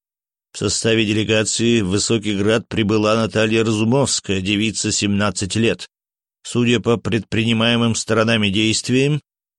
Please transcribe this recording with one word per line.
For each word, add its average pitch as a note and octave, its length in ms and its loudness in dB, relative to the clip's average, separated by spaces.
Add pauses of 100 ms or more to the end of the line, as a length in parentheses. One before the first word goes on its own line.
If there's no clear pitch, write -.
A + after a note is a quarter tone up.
(520)
В - 60 -18
составе A2+ 480 0
делегации A2 760 2
в F#2 80 -2
Высокий G#2 460 0
Град G#2 320 0
прибыла G#2+ 480 0
Наталья A2 480 0
Разумовская, A2+ 760 0
девица G#2 500 -2
семнадцать G2+ 640 -2
лет. A2 320 0 (560)
Судя A#2+ 360 0
по A#2 180 0
предпринимаемым A2+ 960 0
сторонами A2 560 0
действиям, B2 720 0 (360)